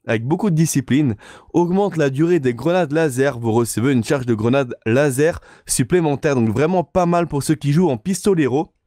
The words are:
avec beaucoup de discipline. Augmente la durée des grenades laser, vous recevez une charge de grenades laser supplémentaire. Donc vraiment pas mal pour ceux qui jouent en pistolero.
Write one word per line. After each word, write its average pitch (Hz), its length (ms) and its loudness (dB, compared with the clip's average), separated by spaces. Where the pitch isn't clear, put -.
avec 113 220 -2
beaucoup 185 240 0
de 156 40 0
discipline. 143 600 0
Augmente 175 440 0
la 143 140 0
durée 165 280 0
des 127 140 0
grenades 156 380 -2
laser, 139 480 0
vous 117 120 -2
recevez 117 420 0
une 120 100 2
charge 131 240 -4
de 120 80 2
grenades 120 400 0
laser 143 560 0
supplémentaire. 147 680 0
Donc 113 140 2
vraiment 160 340 0
pas 180 240 0
mal 175 180 2
pour 147 160 -4
ceux 151 140 0
qui 143 160 -2
jouent 170 180 4
en 127 80 0
pistolero. 165 760 0